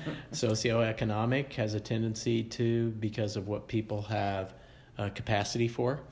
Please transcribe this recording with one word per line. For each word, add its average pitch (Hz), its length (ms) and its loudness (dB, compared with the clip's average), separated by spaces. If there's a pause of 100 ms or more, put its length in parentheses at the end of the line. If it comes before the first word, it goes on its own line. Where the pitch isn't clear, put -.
(320)
Socioeconomic 113 1200 2
has 107 200 0
a 107 60 0
tendency 113 640 0
to, 117 560 2
because 107 360 -2
of 98 120 -4
what 104 200 -4
people 107 360 -2
have, 101 500 0 (440)
uh, 101 120 -2
capacity 110 580 0
for, 123 320 0 (120)